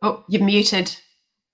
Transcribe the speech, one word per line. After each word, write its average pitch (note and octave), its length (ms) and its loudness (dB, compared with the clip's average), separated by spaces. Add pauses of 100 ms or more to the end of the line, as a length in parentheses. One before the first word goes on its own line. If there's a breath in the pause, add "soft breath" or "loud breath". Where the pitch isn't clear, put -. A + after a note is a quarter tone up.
Oh, G#3+ 280 -4
you're G3+ 160 0
muted. G3+ 500 0 (600)